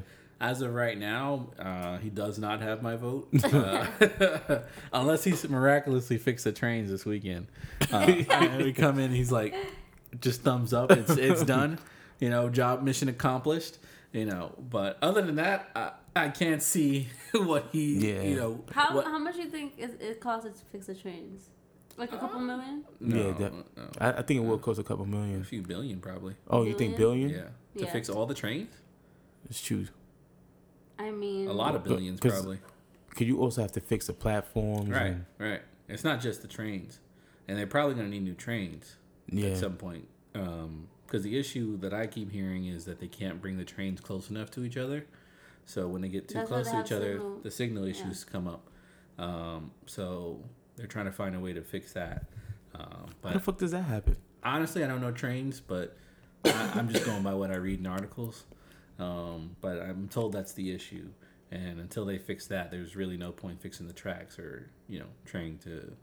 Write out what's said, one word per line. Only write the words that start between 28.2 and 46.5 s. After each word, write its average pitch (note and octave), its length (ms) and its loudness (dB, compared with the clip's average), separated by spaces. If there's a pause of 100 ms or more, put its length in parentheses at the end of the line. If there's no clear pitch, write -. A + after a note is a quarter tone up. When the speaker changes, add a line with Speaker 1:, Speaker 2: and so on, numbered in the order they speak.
Speaker 1:
the D3+ 80 -4
trains? D3 380 -4 (760)
Speaker 2:
It's - 140 -8
true. G2 240 -2 (1120)
Speaker 3:
I G#3+ 140 -6
mean, G3+ 340 -2
Speaker 1:
A F#3+ 60 -2
lot A#2 240 2
of F2+ 80 -4
Speaker 2:
But F#2+ 60 0
Speaker 1:
billions, F#2 280 0
Speaker 2:
'cause A#2+ 140 4
Speaker 1:
probably. F#2+ 260 -2 (560)
Speaker 2:
'cause A#2 140 2
you C3 120 4
also B2 220 2
have G2+ 100 0
to G#2+ 80 -4
fix - 280 -2
the - 40 -4
platforms G#2+ 760 0
Speaker 1:
Right, A#2+ 220 2
Speaker 2:
and F2+ 120 -4 (140)
Speaker 1:
right. G#2 240 -2 (260)
It's G2+ 140 -8
not C#3+ 180 2
just A#2+ 220 -2
the G#2 60 -14
trains. G#2 500 -8 (480)
And G2 100 -4
they're G#2 120 -2
probably C#3+ 260 2
gonna A2 140 -2
need G2+ 160 -4
new F#2 100 -4
trains F#2 600 -6 (320)
Speaker 2:
Yeah. G2 220 0
Speaker 1:
at F#2 80 0
some F#2+ 180 -2
point. F2 320 -10 (260)
Um, E2 540 -6 (200)
'cause G#2+ 160 -2
the G#2 140 -2
issue A#2+ 400 -4
that F#2+ 140 -4
I A2 140 -2
keep G#2+ 240 -8
hearing F#2+ 360 -4
is E2+ 180 -8
that F2 160 -10
they F2+ 80 -10
can't F#2 340 -8
bring F#2+ 140 -4
the F2+ 80 -6
trains F#2+ 360 -6
close F#2+ 300 -8
enough G#2+ 220 -6
to B2 120 -6
each A#2+ 120 -8
other. C#3 300 -4 (580)
So F#2 240 -4
when F2+ 140 -4
they F#2+ 60 -4
get F#2+ 200 -6
too - 60 -8
Speaker 3:
That's A2+ 160 -2